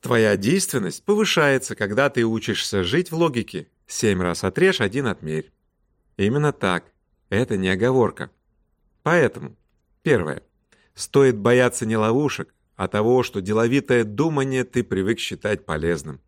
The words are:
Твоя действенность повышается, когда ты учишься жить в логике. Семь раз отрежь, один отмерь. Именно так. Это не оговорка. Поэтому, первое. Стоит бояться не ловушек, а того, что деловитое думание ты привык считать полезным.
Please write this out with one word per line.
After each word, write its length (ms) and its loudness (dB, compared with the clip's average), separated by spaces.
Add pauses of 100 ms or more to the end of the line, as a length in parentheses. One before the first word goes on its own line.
Твоя 360 2
действенность 680 -2
повышается, 720 2
когда 360 0
ты 140 0
учишься 600 -2
жить 260 -2
в 60 -6
логике. 520 -2 (180)
Семь 340 0
раз 240 -2
отрежь, 360 0
один 260 -2
отмерь. 440 -6 (680)
Именно 340 0
так. 400 -4 (380)
Это 260 0
не 120 0
оговорка. 600 0 (720)
Поэтому, 540 0 (460)
первое. 400 0 (520)
Стоит 420 2
бояться 500 2
не 100 0
ловушек, 580 -2 (220)
а 120 -4
того, 340 2
что 180 -6
деловитое 640 2
думание 600 -2
ты 180 -4
привык 360 -2
считать 460 -6
полезным. 640 -4